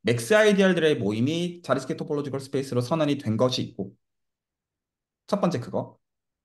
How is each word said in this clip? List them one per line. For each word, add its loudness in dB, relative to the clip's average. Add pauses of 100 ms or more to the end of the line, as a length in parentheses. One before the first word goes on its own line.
맥스 0
아이디얼들의 4
모임이 -2
자리스케 -2
토폴로지컬 -6
스페이스로 -4
선언이 0
된 -4
것이 0
있고, -10 (1300)
첫 -2
번째 0
그거. -8 (480)